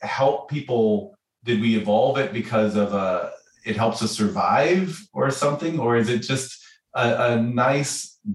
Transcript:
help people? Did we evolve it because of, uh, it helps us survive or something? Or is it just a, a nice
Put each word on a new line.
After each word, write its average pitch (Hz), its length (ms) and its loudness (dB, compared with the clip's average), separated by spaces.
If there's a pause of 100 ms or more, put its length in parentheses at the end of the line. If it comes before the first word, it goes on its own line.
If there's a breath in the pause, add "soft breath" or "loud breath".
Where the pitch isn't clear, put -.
help - 480 -2
people? 113 680 0 (280)
Did 117 160 0
we 113 160 2
evolve 107 420 2
it 104 160 -2
because 110 420 0
of, 101 180 0
uh, 95 360 -2 (360)
it 110 100 -4
helps 110 280 0
us 107 80 -2
survive 139 880 2 (120)
or 131 200 0
something? 151 480 -2
Or 117 180 2
is 110 100 2
it 120 120 0
just - 440 -6 (300 loud breath)
a, 120 400 2
a 113 80 2
nice 127 760 0 (160)